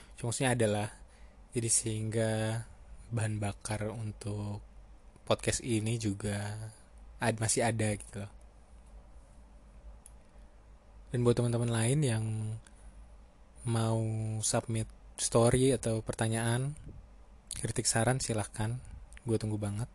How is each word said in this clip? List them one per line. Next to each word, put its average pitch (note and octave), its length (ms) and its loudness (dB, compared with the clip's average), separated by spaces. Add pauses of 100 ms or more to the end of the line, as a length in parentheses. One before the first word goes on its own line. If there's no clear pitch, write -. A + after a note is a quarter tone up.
(140)
Cuma A#2 160 -4
maksudnya B2+ 240 2
adalah, G#2 320 4 (640)
jadi A#2 160 0
sehingga A2 960 0 (480)
bahan G#2+ 320 0
bakar G#2 480 -4
untuk G#2 720 -6 (640)
podcast - 400 0
ini A2+ 320 0
juga G#2 560 -2 (640)
ad-, A#2 240 0
masih A2+ 240 2
ada A2 320 2
gitu - 240 -12
loh. G2 80 -10 (2750)
Dan B2 160 2
buat A#2+ 80 8
teman-teman A#2+ 400 2
lain A#2 320 2
yang A2 180 2 (1400)
mau A2+ 320 2 (480)
submit A2+ 400 0 (320)
story B2+ 560 6
atau A2+ 240 0
pertanyaan, A#2 800 0 (800)
kritik, - 320 0
saran, A#2+ 320 4
silahkan. A2 560 -2 (480)
Gue A2 160 2
tunggu G#2 160 0
banget G#2 360 -2